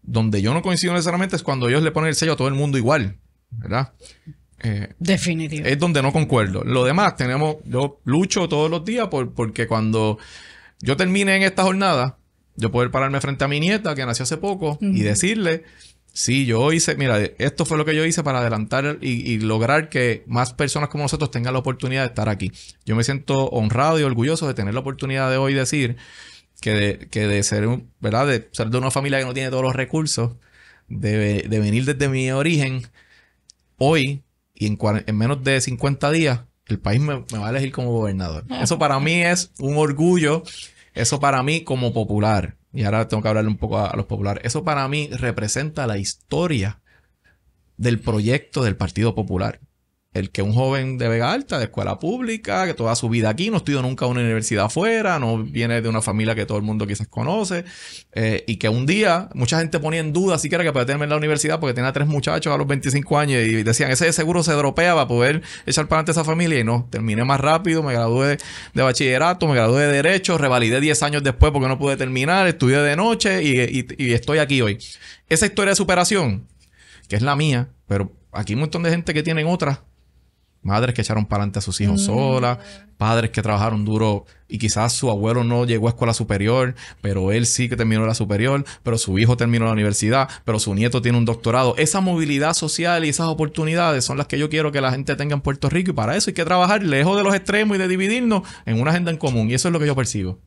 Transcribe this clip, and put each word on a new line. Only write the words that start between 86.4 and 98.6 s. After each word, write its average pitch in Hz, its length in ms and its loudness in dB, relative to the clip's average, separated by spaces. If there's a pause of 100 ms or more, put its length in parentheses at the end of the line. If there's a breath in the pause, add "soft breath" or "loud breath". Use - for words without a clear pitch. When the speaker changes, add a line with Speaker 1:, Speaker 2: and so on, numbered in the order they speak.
Speaker 1:
pero 95 300 0
él 117 160 2
sí 123 200 0
que 120 80 -2
terminó 110 300 2
la 110 80 0
superior, 117 500 0 (200 loud breath)
pero 117 160 0
su 95 180 0
hijo 117 180 4
terminó 117 300 2
la 113 60 2
universidad, 107 580 2 (160 loud breath)
pero 107 140 0
su 104 160 -2
nieto 120 260 2
tiene 120 160 2
un 117 80 4
doctorado. 117 540 2
Esa 156 200 2
movilidad 160 540 0
social 165 520 0
y 151 40 0
esas 165 160 -2
oportunidades 160 800 0
son 135 140 -4
las 147 80 -4
que 139 100 -4
yo 151 140 -2
quiero 151 200 0
que 139 100 -2
la 131 100 0
gente 139 240 -2
tenga 147 180 -2
en 143 80 -2
Puerto 139 260 -2
Rico 180 220 0
y 160 60 -2
para 113 200 0
eso 208 140 0
hay - 60 -6
que 170 100 0
trabajar 180 380 4
lejos 160 340 4
de 208 60 2
los 196 100 4
extremos 202 420 0
y 190 40 0
de 185 80 0
dividirnos 202 560 2 (240 loud breath)